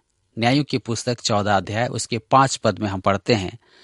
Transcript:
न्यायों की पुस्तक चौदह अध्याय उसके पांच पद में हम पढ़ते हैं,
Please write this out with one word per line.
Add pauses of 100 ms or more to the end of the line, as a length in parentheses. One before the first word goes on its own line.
(380)
न्यायों
की
पुस्तक
चौदह
अध्याय
उसके
पांच
पद
में
हम
पढ़ते
हैं, (260)